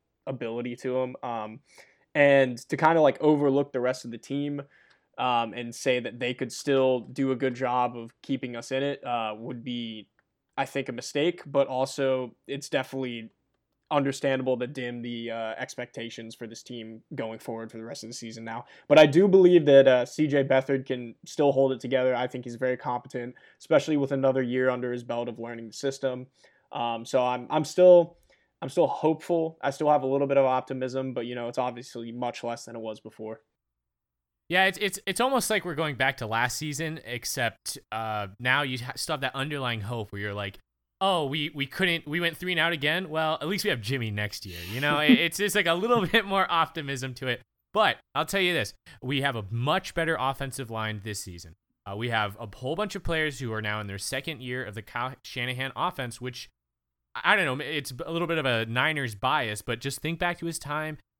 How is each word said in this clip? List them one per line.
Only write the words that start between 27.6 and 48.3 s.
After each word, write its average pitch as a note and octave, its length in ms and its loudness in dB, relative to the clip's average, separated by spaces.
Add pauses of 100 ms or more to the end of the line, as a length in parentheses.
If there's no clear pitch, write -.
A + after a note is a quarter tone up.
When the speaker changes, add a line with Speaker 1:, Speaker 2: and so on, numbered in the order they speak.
Speaker 1:
still, F3+ 540 8 (420)
I'm C3+ 80 -6
still D3+ 200 2
hopeful. D#3+ 760 0
I C#3 80 0
still D3 180 0
have D3 140 4
a C3 40 -4
little C#3 200 0
bit C3+ 100 0
of C3+ 80 8
optimism, C3 720 -2
but, A#2+ 100 -6
you B2 120 -8
know, A#2+ 120 -6
it's A#2+ 100 -6
obviously A#2+ 540 -6
much A#2+ 320 -6
less A#2 220 -8
than A#2 100 -14
it A2+ 60 -10
was A2 180 -8
before. A2 400 -12 (1080)
Speaker 2:
Yeah, F#3 180 4
it's, F#3+ 140 -2
it's, G3 260 -2
it's F#3+ 140 -2
almost C4 300 2
like G#3 140 0
we're D#3 100 -6
going D3 220 -2
back C3+ 220 0
to A#2+ 80 -6
last A2+ 300 0
season, D#3 480 -6
except, - 760 -6 (120)
uh, A2 380 -4 (100)
now B2+ 240 2
you B2+ 160 -4
ha-, B2 160 -10
still - 200 -6
have C#3 80 -6
that C3+ 120 -2
underlying C3+ 460 -4
hope G#2+ 320 -8
where G2+ 100 -10
you're G2+ 120 -6
like, G2+ 240 -8 (420)
"Oh, F#3 260 2
we, D3 260 -4
we C#3+ 140 -4
couldn't, F3 400 0
we D#3 140 -4
went E3+ 160 -2
three F3+ 160 -6
and E3 80 0
out E3+ 120 2
again. D#3 360 0
Well, D#3 340 0
at D3+ 60 -4
least G3+ 160 -2
we G3+ 60 0
have B2 100 -2
Jimmy A2+ 320 -4
next G#2 340 -6
year." F2 120 -12 (140)
You B2 80 -6
know, D3 200 2
it, D3 180 6
it's E3 200 0
just, G3+ 180 -2
like, F#3 100 2
a E3+ 80 2
little G#3+ 320 2
<laughs> - 0 -
bit A3 180 2
more G3 240 0
optimism C#3 640 -2
to B2+ 120 -8
it. A#2+ 160 -2 (320)
But G3+ 220 4 (180)
I'll D#3 100 0
tell F#3+ 160 -2